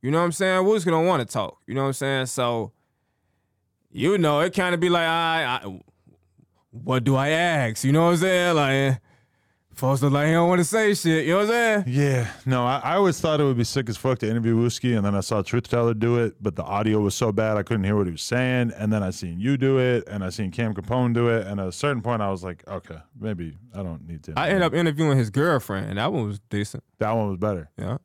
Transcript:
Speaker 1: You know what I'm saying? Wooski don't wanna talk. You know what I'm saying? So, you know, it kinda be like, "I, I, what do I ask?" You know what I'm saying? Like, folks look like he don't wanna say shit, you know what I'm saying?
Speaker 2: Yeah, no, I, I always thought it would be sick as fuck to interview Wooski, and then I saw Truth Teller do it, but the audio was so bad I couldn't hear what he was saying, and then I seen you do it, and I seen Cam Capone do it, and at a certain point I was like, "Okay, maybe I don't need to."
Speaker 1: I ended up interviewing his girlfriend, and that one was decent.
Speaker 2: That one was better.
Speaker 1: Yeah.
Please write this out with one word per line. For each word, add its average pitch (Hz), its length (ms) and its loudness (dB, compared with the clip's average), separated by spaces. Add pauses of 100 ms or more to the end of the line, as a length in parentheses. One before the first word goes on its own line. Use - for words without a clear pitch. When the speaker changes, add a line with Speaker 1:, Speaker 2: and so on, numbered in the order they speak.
Speaker 1:
You 131 100 -2
know 156 80 2
what 175 60 2
I'm 175 80 0
saying? 185 320 0
Wooski 202 200 2
don't 165 200 2
wanna 170 200 2
talk. - 400 -6
You 117 100 -8
know 135 80 -2
what 139 40 0
I'm 135 60 -2
saying? 135 320 -2
So, 120 480 -2 (1160)
you 185 260 0
know, 151 240 2
it 180 120 0
kinda 180 240 0
be 175 120 0
like, 170 180 2
"I, 165 560 -2
I, 95 180 -12 (880)
what 123 340 -2
do 135 100 4
I 135 140 2
ask?" 156 560 0
You 135 80 4
know 160 120 4
what 170 60 6
I'm 175 60 2
saying? 180 380 2
Like, 135 440 2 (760)
folks 131 280 0
look 143 100 4
like 143 160 2
he 160 60 4
don't 170 160 4
wanna 175 160 4
say 208 280 2
shit, 160 320 2
you 156 60 0
know 180 60 4
what 214 180 2
I'm 220 280 2
saying? - 40 -
Speaker 2:
Yeah, 131 400 2 (180)
no, 127 200 2
I, 135 180 0
I 147 120 0
always 190 260 2
thought 156 180 0
it 147 60 4
would 131 120 2
be 117 60 2
sick 120 260 -2
as 107 60 -4
fuck 127 240 -2
to 107 100 -2
interview 113 280 2
Wooski, 120 400 0
and 101 80 0
then 101 100 0
I 98 60 0
saw 104 200 0
Truth 120 280 -2
Teller 117 240 2
do 117 240 2
it, 113 260 0
but 98 140 -4
the 80 60 -6
audio 107 360 0
was 101 160 2
so 113 160 0
bad 110 240 2
I 101 80 0
couldn't 104 220 -2
hear 101 100 2
what 101 120 2
he 87 40 -4
was 80 120 -10
saying, 123 540 0
and 107 140 -2
then 107 120 0
I 92 80 -2
seen 87 280 -8
you 131 160 0
do 135 240 2
it, 127 300 2
and 104 120 -6
I 92 100 -4
seen 95 200 -6
Cam 113 220 -4
Capone 120 400 -2
do 120 160 2
it, 113 180 0
and 101 140 -6
at 95 60 -4
a 90 40 -6
certain 139 300 -4
point 113 200 -2
I 101 80 -2
was 92 140 -6
like, 90 240 -10
"Okay, 87 300 -12 (200)
maybe 87 400 -8 (160)
I 98 100 -10
don't 80 220 -10
need 82 180 -14
to." - 120 -14
Speaker 1:
I 147 140 -2
ended 190 140 2
up 165 100 0
interviewing 156 440 2
his 117 120 0
girlfriend, 113 580 0
and 98 100 -6
that 127 140 -2
one 127 160 -2
was 101 120 -6 (100)
decent. 104 340 -6 (160)
Speaker 2:
That 110 140 0
one 110 160 0
was 95 80 -4
better. 92 400 -4
Speaker 1:
Yeah. 110 280 -6